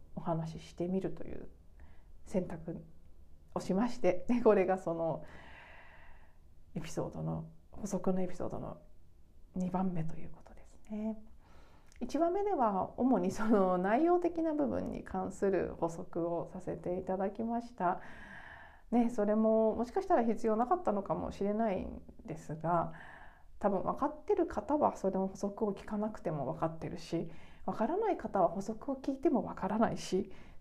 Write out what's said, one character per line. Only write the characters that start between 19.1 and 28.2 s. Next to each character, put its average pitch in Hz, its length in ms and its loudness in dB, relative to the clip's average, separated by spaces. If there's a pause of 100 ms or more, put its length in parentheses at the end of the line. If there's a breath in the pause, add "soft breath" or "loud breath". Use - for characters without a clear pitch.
そ 208 160 2
れ 208 80 4
も 220 400 6
も 226 100 -2
し 247 80 -6
か 381 80 2
し 381 80 0
た 349 80 8
ら 240 80 6
必 226 220 2
要 214 100 4
な 233 100 2
か 349 100 4
っ 359 60 -4
た - 100 2
の 202 100 0
か 165 120 -2
も 180 160 -4
し - 140 -4
れ 202 80 2
な 214 200 2
い 185 100 -2
ん - 180 -8 (240)
で 160 140 -8
す - 180 -8
が、 160 380 0 (640 loud breath)
多 208 100 2
分 190 140 2
分 - 180 -2
か 269 60 2
っ - 180 -8
て 427 100 2
る 349 120 4
方 302 320 0
は 220 180 4
そ 190 140 0
れ 190 80 0
の 190 80 2
補 196 100 -8
足 202 300 -2
を 202 80 0
聞 - 100 -12
か 214 140 -4
な 214 100 0
く - 140 -8
て 180 80 -2
も 139 240 -2
分 - 60 -10
か 170 80 2
っ 160 100 -8
て 151 100 -6
る - 80 -6
し、 - 340 -4 (360 loud breath)
分 190 100 -2
か 220 100 2
ら 330 120 0
な 440 120 2
い 330 60 2
方 208 240 0